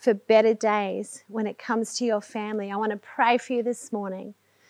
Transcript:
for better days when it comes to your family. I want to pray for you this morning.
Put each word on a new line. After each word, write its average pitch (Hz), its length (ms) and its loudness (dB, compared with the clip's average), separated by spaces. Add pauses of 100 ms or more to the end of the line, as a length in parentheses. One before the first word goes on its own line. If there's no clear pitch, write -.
for 233 140 4
better 220 400 6
days 208 720 -2
when 214 180 -6
it - 140 -8
comes 226 360 -4
to 247 100 -4
your 214 160 0
family. 208 500 -6
I 202 40 -4
want 214 160 -2
to 208 60 -6
pray 240 400 2
for 254 160 -6
you 240 80 0
this 233 320 -6
morning. 202 400 -8 (360)